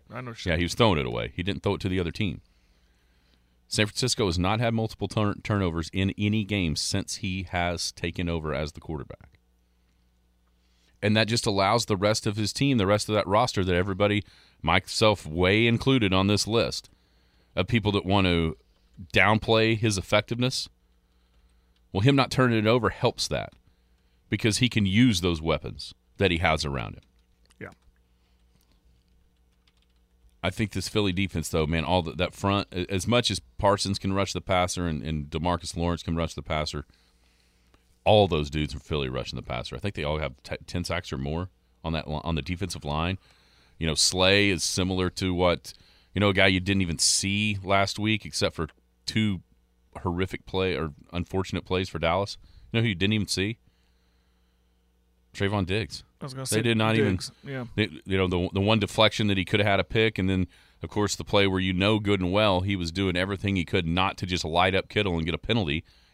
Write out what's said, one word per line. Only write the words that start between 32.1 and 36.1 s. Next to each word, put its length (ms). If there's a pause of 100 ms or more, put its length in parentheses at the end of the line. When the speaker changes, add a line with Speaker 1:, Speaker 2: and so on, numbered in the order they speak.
Speaker 2:
that 200
front, 380
a-, 200
as 160
much 240
as 100 (160)
Parsons 420
can 140
rush 200
the 80
passer 460
and, 160
and 260
DeMarcus 460
Lawrence 280
can 120